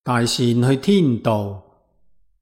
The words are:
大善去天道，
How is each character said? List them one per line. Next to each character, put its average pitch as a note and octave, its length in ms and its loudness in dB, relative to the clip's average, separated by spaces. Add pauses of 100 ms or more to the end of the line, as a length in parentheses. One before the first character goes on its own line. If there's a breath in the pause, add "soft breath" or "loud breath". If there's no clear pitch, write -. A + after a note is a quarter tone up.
大 B2 160 0
善 A#2 80 0
去 A#2+ 500 0
天 D3+ 460 2
道， G2+ 400 -4 (800)